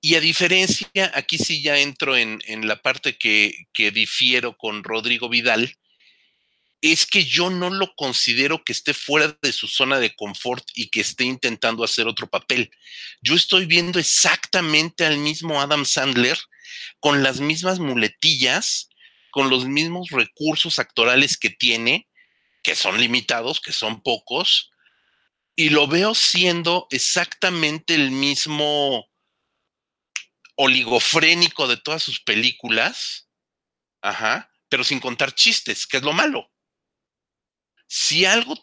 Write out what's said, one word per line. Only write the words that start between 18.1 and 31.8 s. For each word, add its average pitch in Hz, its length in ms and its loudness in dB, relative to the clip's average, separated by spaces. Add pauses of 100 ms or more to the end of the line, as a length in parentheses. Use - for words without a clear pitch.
con 135 180 0
los 127 160 0
mismos 165 440 -4
recursos 156 720 -2
actorales 123 580 2
que 110 120 -2
tiene, 120 580 -2 (560)
que 82 120 -2
son 98 240 -2
limitados, 120 600 -2
que - 140 -10
son 110 280 -6
pocos, - 680 -2 (840)
y 156 140 2
lo 147 180 4
veo 190 280 2
siendo 175 720 0
exactamente 165 1040 -2
el 143 180 2
mismo 143 1000 -2 (1500)
oligofrénico 135 1120 2
de 120 80 2
todas 156 260 -6